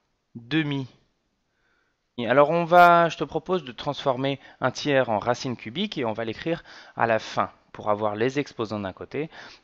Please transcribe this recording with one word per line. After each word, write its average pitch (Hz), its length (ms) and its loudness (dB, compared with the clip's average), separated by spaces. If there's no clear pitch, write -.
demi. 139 520 -2
Et 117 100 -4
alors, 143 220 6
on 170 140 2
va, 170 440 8
je 156 80 -10
te 165 80 -4
propose 165 400 -4
de 127 80 -14
transformer 135 680 -2
un 127 100 0
tiers 131 380 0
en 107 100 0
racine 120 380 -4
cubique 175 420 -8
et 131 60 -2
on 110 80 -2
va 113 120 -6
l'écrire 160 380 -6
à 113 100 0
la 113 120 4
fin 104 320 -4
pour 107 180 -4
avoir 104 260 0
les 131 220 0
exposants 110 420 -4
d'un 95 120 -6
côté - 380 -10